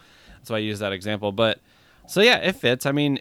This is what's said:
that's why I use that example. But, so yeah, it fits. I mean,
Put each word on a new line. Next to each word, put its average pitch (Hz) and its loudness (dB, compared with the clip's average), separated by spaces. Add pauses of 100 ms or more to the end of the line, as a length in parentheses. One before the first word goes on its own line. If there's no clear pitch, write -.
(360)
that's - -20
why 113 -4
I 107 -2
use 107 -4
that 101 -4
example. 101 -4
But, 110 0 (480)
so - -2
yeah, 233 6
it 185 -2
fits. 127 0
I 139 0
mean, 143 0